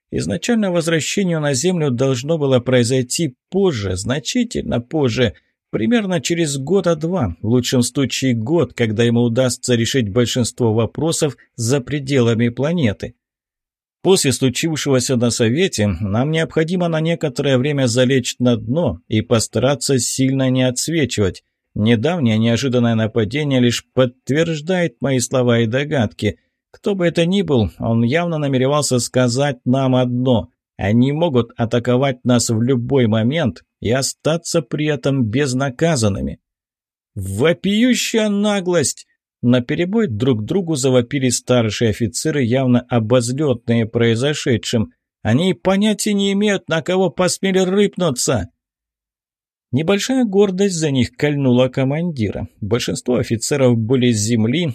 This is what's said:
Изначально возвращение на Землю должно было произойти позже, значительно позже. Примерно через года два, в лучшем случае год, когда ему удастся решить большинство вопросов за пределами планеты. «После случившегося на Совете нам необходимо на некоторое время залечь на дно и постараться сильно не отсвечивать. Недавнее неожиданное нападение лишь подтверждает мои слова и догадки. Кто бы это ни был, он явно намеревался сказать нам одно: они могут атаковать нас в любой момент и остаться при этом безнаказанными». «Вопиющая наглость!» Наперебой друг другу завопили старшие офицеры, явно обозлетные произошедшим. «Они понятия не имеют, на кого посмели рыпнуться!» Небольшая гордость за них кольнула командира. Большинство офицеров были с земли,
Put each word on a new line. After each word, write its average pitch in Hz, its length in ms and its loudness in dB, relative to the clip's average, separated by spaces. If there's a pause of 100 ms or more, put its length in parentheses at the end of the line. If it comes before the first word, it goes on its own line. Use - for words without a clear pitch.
(120)
Изначально 202 600 -2
возвращение 165 680 0
на 147 140 0
Землю 156 380 0
должно 135 460 0
было 135 220 2
произойти 127 760 0 (140)
позже, 120 480 0
значительно 143 840 -2
позже. 123 540 0 (360)
Примерно 202 520 0
через 165 360 -2
года 170 380 0
два, 156 460 -2
в 104 60 -4
лучшем 123 340 2
случае 127 540 -2
год, 131 380 -2
когда 113 300 0
ему 117 180 2
удастся 123 540 0
решить 117 340 0
большинство 117 640 0
вопросов 135 640 -2 (200)
за 123 260 0
пределами 123 680 0
планеты. 127 680 -2 (840)
«После 180 300 2
случившегося 135 840 0
на 117 140 0
Совете 120 560 0
нам 104 440 -2
необходимо 165 560 -2
на 160 140 -2
некоторое 147 560 0
время 139 300 0
залечь 127 520 2
на 123 160 4
дно 120 440 -2 (100)
и 107 120 0
постараться 123 800 0
сильно 131 500 0
не 127 140 2
отсвечивать. 127 800 -2 (320)
Недавнее 117 640 2
неожиданное 117 580 2
нападение 120 640 0
лишь 120 340 2
подтверждает 156 1080 -2
мои 135 180 0
слова 120 400 2
и 117 80 2
догадки. 127 720 -2 (320)
Кто - 240 -4
бы 175 100 -2
это 170 200 2
ни 196 160 0
был, 127 380 0
он 117 240 0
явно 165 340 0
намеревался 139 600 0
сказать 127 640 0
нам 131 300 2
одно: 123 540 0 (280)
они 120 340 2
могут 143 460 0
атаковать 123 680 0
нас 120 260 2
в 113 120 0
любой 127 460 2
момент 113 560 0 (160)
и 101 120 -2
остаться 151 680 -2
при 151 260 -4
этом 139 380 0
безнаказанными». 127 1120 -2 (760)
«Вопиющая 196 1120 0
наглость!» 202 760 -2 (360)
Наперебой 156 640 0
друг 110 380 0
другу 165 300 -2
завопили 131 540 0
старшие 117 640 0
офицеры, 143 520 -2
явно 123 460 2
обозлетные 120 960 0
произошедшим. 117 1080 0 (280)
«Они 160 320 2
понятия 208 600 0
не 196 200 0
имеют, 202 340 -2
на 160 140 -2
кого 185 300 0
посмели 185 480 0
рыпнуться!» 180 880 0 (1200)
Небольшая 202 500 0
гордость 196 520 2
за 156 160 0
них 127 200 2
кольнула 135 560 2
командира. 135 800 -2 (140)
Большинство 120 560 -2
офицеров 123 600 0
были 120 340 2
с 110 60 0
земли, 117 560 0